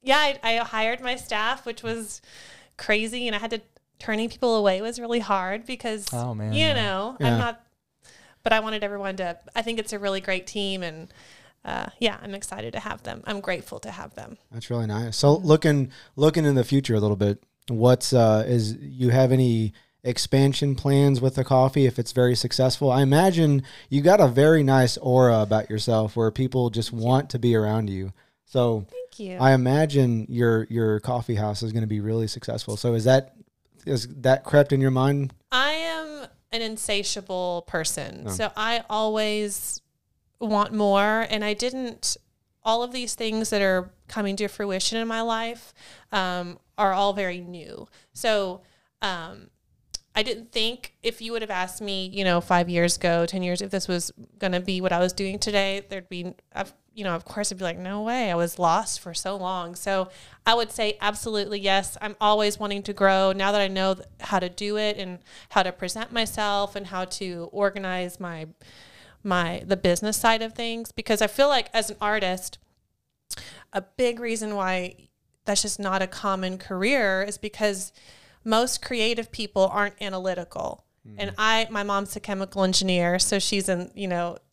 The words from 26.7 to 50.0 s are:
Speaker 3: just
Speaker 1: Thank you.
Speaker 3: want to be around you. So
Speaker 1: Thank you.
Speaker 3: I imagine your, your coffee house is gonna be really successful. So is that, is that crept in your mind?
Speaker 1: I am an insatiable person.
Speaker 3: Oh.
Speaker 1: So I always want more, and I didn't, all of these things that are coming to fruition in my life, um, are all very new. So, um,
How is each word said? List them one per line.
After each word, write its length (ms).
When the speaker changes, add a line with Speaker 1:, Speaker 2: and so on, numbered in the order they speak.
Speaker 3:
just 200
Speaker 1:
Thank 120
you. 60
Speaker 3:
want 220
to 100
be 160
around 340
you. 220
So 440
Speaker 1:
Thank 280
you. 200
Speaker 3:
I 140
imagine 800
your, 400
your 300
coffee 340
house 300
is 80
gonna 160
be 120
really 280
successful. 480
So 180
is 100
that, 300
is 220
that 240
crept 280
in 80
your 120
mind? 420
Speaker 1:
I 200
am 540
an 100
insatiable 1040
person. 600
Speaker 3:
Oh. 40
Speaker 1:
So 260
I 320
always 920
want 320
more, 560
and 160
I 100
didn't, 600
all 200
of 100
these 220
things 360
that 100
are 300
coming 300
to 120
fruition 500
in 100
my 120
life, 540
um, 460
are 140
all 200
very 280
new. 480
So, 500
um, 480